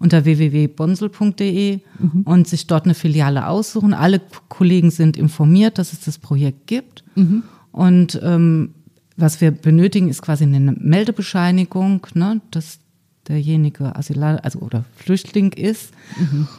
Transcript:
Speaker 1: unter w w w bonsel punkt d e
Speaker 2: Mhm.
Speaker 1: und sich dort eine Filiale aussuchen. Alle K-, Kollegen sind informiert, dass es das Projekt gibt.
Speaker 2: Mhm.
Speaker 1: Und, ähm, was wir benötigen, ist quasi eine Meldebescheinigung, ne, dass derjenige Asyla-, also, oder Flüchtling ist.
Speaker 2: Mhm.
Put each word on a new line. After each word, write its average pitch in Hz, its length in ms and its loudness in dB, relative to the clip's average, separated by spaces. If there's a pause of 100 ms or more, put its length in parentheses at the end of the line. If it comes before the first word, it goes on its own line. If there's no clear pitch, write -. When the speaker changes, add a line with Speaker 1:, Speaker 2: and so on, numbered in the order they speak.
Speaker 1:
unter 165 240 4
w 156 140 2
w 156 120 2
w 147 160 0
bonsel 180 420 -4
punkt 208 300 -2
d 196 360 -2
e 190 60 -8 (200)
Speaker 2:
Mhm. 180 220 0
Speaker 1:
und 175 260 2
sich - 180 -6
dort 156 180 0
eine 175 100 2
Filiale 143 520 -2
aussuchen. 208 480 -2
Alle 185 240 2
K-, - 300 -14
Kollegen 175 420 2
sind 160 260 2
informiert, 170 640 2
dass 180 140 -6
es - 80 -14
das - 180 -10
Projekt 139 480 -4
gibt. - 380 -8 (100)
Speaker 2:
Mhm. 196 300 2 (260)
Speaker 1:
Und, 180 540 2
ähm, 165 500 0 (420)
was 160 240 0
wir 160 120 4
benötigen, 175 560 2
ist 131 120 -6
quasi 151 220 -4
eine 139 300 2
Meldebescheinigung, 185 1300 -2 (100)
ne, 202 260 -2 (100)
dass - 300 -10 (480)
derjenige 147 640 -2
Asyla-, 147 480 -4
also, - 160 -8
oder 117 260 -6 (120)
Flüchtling 196 560 -2
ist. 208 400 -6 (260)
Speaker 2:
Mhm. 147 300 -2 (100)